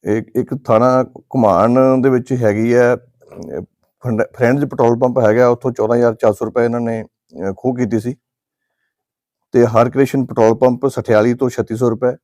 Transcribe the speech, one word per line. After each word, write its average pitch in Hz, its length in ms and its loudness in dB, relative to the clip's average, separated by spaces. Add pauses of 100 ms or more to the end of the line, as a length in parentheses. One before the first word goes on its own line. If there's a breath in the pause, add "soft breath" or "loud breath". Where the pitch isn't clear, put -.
ਇੱਕ, 107 320 -4
ਇੱਕ 123 180 -4 (100)
ਥਾਣਾ 123 400 2 (140)
ਘੁਮਾਣ 113 600 2 (220)
ਦੇ 131 100 2
ਵਿੱਚ 127 220 -2
ਹੈਗੀ 117 420 0
ਹੈ, 123 200 4
ਅਹ, - 680 -14 (440)
ਫਰੈਂਡ-, 113 200 -2 (140)
ਫਰੈਂਡਜ਼ 127 260 2
ਪੈਟਰੋਲ 120 340 2
ਪੰਪ 127 200 0
ਹੈਗਾ, 117 300 4
ਉੱਥੋਂ 120 240 -2
ਚੌਦਾਂ 113 240 0
ਹਜ਼ਾਰ 120 180 2
ਚਾਰ 110 180 0
ਸੌ 110 140 -4
ਰੁਪਏ 117 180 -2
ਇਹਨਾਂ 120 160 -2
ਨੇ, 113 220 -6
ਅਹ, - 540 -12
ਖੋਹ 123 200 -6
ਕੀਤੀ 113 240 -2
ਸੀ 120 160 -10 (1400)
ਤੇ 120 140 -4
ਹਰਕ੍ਰਿਸ਼ਨ 123 600 -2
ਪੈਟਰੋਲ 113 280 2
ਪੰਪ 123 320 0
ਸਠਿਆਲੀ 120 480 0
ਤੋਂ 123 140 -2
ਛੱਤੀ 113 280 -6
ਸੌ 120 140 0
ਰੁਪਏ 123 340 -2